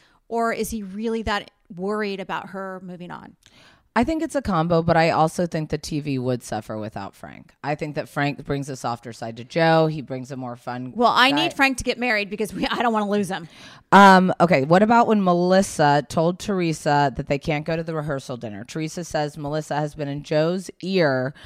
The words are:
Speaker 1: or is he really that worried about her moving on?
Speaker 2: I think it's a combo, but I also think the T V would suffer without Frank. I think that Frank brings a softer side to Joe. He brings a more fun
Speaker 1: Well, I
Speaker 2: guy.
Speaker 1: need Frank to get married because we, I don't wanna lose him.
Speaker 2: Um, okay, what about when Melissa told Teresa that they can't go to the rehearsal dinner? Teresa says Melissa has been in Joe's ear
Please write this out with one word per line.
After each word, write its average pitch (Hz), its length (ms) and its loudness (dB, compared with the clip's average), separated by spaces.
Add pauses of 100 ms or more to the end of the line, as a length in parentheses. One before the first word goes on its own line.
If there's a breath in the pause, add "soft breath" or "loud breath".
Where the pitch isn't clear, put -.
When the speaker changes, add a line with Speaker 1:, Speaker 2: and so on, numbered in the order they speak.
(300 soft breath)
Speaker 1:
or 233 240 -2
is - 160 -4
he 226 120 -8
really 220 420 -6
that 202 280 -4 (240)
worried 196 460 -4
about 175 300 -8
her 190 300 -10
moving 180 300 -14
on? - 240 -16 (600 soft breath)
Speaker 2:
I 233 80 4
think 320 200 0
it's 320 100 -4
a 277 80 -2
combo, 170 400 2
but 165 160 4
I 160 140 6
also 160 340 2
think 160 240 -6
the 151 80 -2
T 147 220 -6
V 143 180 -2
would 123 240 -2
suffer 110 380 -8
without 104 340 -10
Frank. - 400 -20 (100)
I 147 120 -4
think 151 180 -8
that 147 160 -8
Frank 143 340 -4
brings 139 240 -6
a 139 80 -10
softer 117 380 -8
side 117 240 -12
to 120 60 -14
Joe. 160 420 4
He 156 160 -4
brings 127 300 -12
a 139 40 -10
more 123 200 -10
fun 123 400 -10
Speaker 1:
Well, 226 160 2
I 254 180 4
Speaker 2:
guy. 285 60 2
Speaker 1:
need 320 180 0
Frank 269 240 0
to - 60 -8
get 240 160 -4
married 214 320 -4
because 208 200 -6
we, 180 140 -6
I 226 160 -2
don't 240 100 0
wanna 208 200 -2
lose 208 180 0
him. 170 180 -10 (440 loud breath)
Speaker 2:
Um, 185 500 10
okay, 165 220 6
what 165 180 4
about 233 240 6
when 214 180 2
Melissa 175 840 4
told 175 300 0
Teresa 151 760 0
that 143 120 -6
they 143 100 0
can't 151 300 -4
go 165 80 -2
to 165 80 -4
the 160 100 -8
rehearsal 147 420 -6
dinner? 110 280 -10
Teresa 160 400 -8
says 151 340 -4
Melissa 151 380 -6
has 147 180 -4
been 147 140 -8
in 143 160 -8
Joe's 165 480 0 (100)
ear 147 540 0 (100)